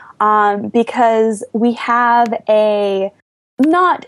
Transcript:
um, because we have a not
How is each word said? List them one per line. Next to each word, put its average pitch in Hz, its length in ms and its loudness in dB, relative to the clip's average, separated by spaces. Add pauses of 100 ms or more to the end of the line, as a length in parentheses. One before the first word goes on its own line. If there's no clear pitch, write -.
(200)
um, 208 480 0
because 226 760 0 (100)
we 233 200 0
have 240 580 0 (160)
a 202 640 0 (480)
not 311 480 0